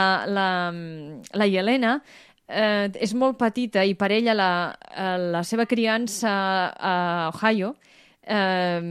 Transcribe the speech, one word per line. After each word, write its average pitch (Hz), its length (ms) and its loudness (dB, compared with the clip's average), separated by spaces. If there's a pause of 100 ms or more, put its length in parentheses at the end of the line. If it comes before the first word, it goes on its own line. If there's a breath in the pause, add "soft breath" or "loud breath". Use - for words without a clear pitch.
(260)
la, 196 220 0 (840)
la 208 200 0
Yelena, 226 460 2 (480 soft breath)
eh, 208 500 0
és 196 200 -4
molt 262 240 0
petita 226 460 0
i 196 100 4
per 196 180 0
ella 226 220 2
la, 190 160 2 (380)
eh, 185 280 -4 (120)
la 170 160 0
seva 226 220 -2
criança 226 640 0 (380)
a - 260 -2 (320)
Ohio, 220 480 0 (440 soft breath)
eh, 180 720 0